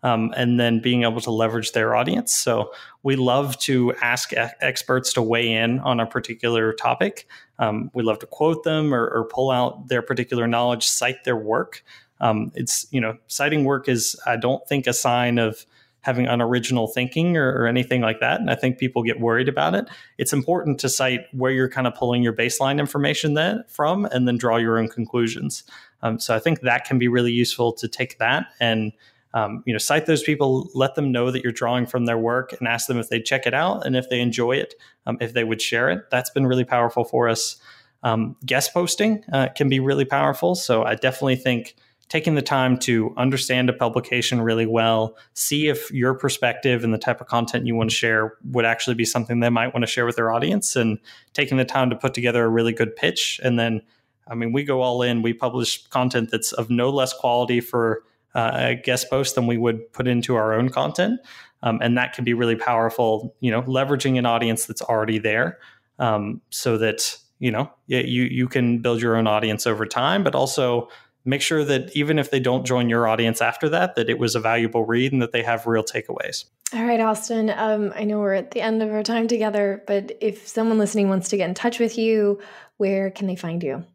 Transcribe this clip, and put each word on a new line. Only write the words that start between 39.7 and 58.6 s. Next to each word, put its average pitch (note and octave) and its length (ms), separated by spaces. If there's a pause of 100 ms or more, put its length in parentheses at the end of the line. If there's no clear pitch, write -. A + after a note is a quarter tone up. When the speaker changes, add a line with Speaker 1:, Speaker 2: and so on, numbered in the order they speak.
Speaker 1:
really C#3 260
powerful. C#3+ 500
So A2+ 280
I A#2 120
definitely C3 400
think B2 400 (340)
taking D#3+ 260
the C#3+ 60
time C3 360
to A2+ 380
understand B2+ 540
a B2 40
publication A#2+ 680
really A2+ 240
well, A2+ 500 (180)
see D3+ 360
if C#3+ 220
your C3 220
perspective B2 720
and A2+ 100
the A2 40
type A#2 240
of - 60
content A#2+ 380
you A#2 80
want A2 160
to A2 60
share A2 380 (180)
would B2 140
actually A2+ 300
be A#2 100
something A#2 340
they A#2+ 100
might A#2+ 240
want A#2+ 100
to A2 40
share B2 180
with A#2 120
their A2+ 120
audience, D3+ 460
and A2+ 240 (320)
taking C3+ 240
the C3 80
time B2+ 260
to B2 60
put B2+ 180
together A#2+ 300
a A#2 60
really A#2 240
good A2+ 240
pitch. - 460
And B2 140
then, A2+ 240 (460)
I A#2 80
mean, A#2 160
we C#3 140
go C3 160
all B2 200
in. A#2+ 200
We A#2 100
publish A#2+ 560
content B2+ 440
that's - 200
of A2+ 180
no A#2+ 200
less C3+ 240
quality A#2+ 480
for, A2+ 420 (320)
uh, A#2 200
a B2+ 200